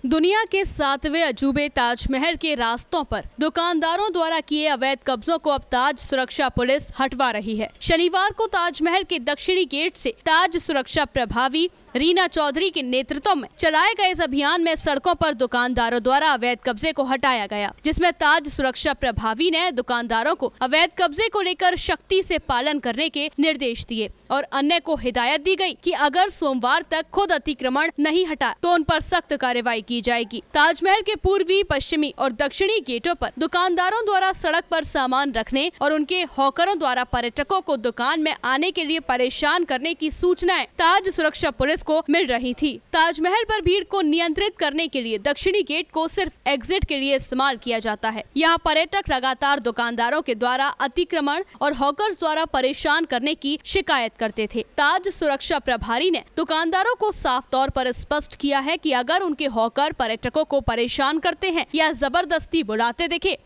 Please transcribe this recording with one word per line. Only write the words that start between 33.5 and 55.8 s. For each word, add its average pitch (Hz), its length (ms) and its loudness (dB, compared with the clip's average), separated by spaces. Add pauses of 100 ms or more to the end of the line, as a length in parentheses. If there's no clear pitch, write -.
द्वारा 381 280 2
सड़क 330 380 0
पर 330 140 0
सामान 262 480 0
रखने 269 380 -2 (100)
और 294 120 2
उनके 311 380 0
हॉकरों 339 480 0
द्वारा 247 260 0
पर्यटकों 262 560 -2
को 302 180 -2
दुकान 247 420 -2
में 311 120 0 (120)
आने 285 260 0
के 349 120 -4
लिए 320 180 -2
परेशान 285 640 0
करने 277 280 -4
की 311 180 -4
सूचनाएं 359 540 0 (120)
ताज 370 340 4
सुरक्षा 311 400 0
पुलिस 277 300 0
को 311 280 0
मिल 339 180 4
रही 247 260 -2
थी। 302 180 -2 (220)
ताजमहल 339 500 2
पर 427 180 -2
भीड़ 359 220 2
को 392 180 -2
नियंत्रित 339 560 0
करने 311 300 -2
के 262 140 -4
लिए 226 180 -4
दक्षिणी 359 440 0
गेट 302 280 -4
को 320 160 -2
सिर्फ - 400 -4
एग्जिट 285 380 0
के 285 140 -2
लिए 277 160 0
इस्तेमाल 262 420 -2
किया 226 220 -4
जाता 220 300 -4
है। 220 140 -8 (140)
यहाँ 330 280 4
पर्यटक 330 460 0
लगातार 262 500 2
दुकानदारों 233 600 0
के 247 140 -2
द्वारा 247 320 0 (120)
अतिक्रमण 302 640 0 (180)
और 294 120 2
हॉकर्स 294 460 0
द्वारा 311 280 0
परेशान 294 580 0
करने 269 300 -2
की 285 300 -2
शिकायत 269 520 -2
करते 214 380 -4
थे। 226 100 -4 (120)
ताज 359 320 2
सुरक्षा 294 520 -2
प्रभारी 240 500 0